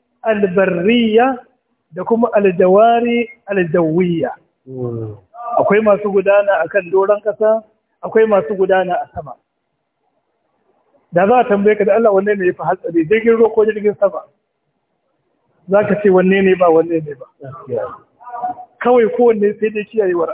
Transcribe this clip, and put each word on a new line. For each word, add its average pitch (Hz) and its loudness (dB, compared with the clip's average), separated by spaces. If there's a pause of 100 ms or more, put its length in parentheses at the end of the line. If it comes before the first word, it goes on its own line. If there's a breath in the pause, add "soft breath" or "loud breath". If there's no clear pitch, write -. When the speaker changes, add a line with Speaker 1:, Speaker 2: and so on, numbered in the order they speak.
(220)
Speaker 1:
albarriya 214 0 (540)
da 175 -10
kuma 226 0
aljawari 220 2 (160)
aljawiyya. 170 -2 (340)
Speaker 2:
Hmm. 117 -10 (420)
Speaker 1:
Akwai 196 0
masu 208 0
gudana 202 2 (120)
a 170 -6
kan 180 -4
doron 196 2
ƙasa, 220 -2 (400)
akwai 220 2
masu 208 0
gudana 185 0
a 175 -6
sama. 147 -16 (1800)
Da 180 2
za 247 4
a 240 4
tambaye 202 2
ka 202 0
da 202 2
Allah 226 2
wanne 202 0
ne 190 -4
ya 180 0
fi 170 -10
hatsari, 165 -2
jirgin 220 2
ruwa 220 4
ko 214 2
jirgin 208 -2
sama? 180 -2 (1500)
Za 202 2
ka 196 0
ce 208 4
wanne 185 4
ne 185 4
ba, 180 2
wanne 165 2
ne 147 -12
ba. - -20 (160)
Speaker 2:
Gaskiya. 127 -10 (960)
Speaker 1:
Kawai 240 2
kowanne 208 0
sai 214 -2
dai 208 -8
kiyayewar 180 -2